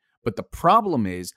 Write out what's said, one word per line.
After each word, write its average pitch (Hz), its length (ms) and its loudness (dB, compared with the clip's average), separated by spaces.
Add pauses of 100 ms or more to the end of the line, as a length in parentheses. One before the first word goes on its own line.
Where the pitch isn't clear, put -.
(220)
But 107 140 -6
the 92 60 -8
problem 175 640 2
is 90 300 -8